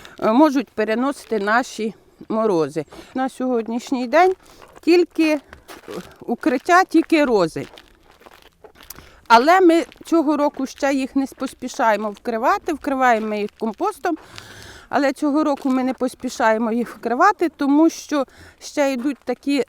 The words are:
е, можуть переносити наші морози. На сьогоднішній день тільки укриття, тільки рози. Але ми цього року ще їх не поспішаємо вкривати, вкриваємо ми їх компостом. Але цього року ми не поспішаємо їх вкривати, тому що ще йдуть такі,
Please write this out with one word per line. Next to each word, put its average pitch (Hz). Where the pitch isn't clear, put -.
е, 214
можуть 269
переносити 220
наші 220
морози. 165
На 262
сьогоднішній 247
день 349
тільки 320
укриття, 339
тільки 311
рози. 180
Але 302
ми 330
цього 302
року 285
ще 277
їх 269
не 269
поспішаємо 226
вкривати, 262
вкриваємо 254
ми 214
їх 208
компостом. 330
Але 277
цього 294
року 277
ми 262
не 254
поспішаємо 233
їх 233
вкривати, 330
тому 294
що 294
ще 277
йдуть 254
такі, 269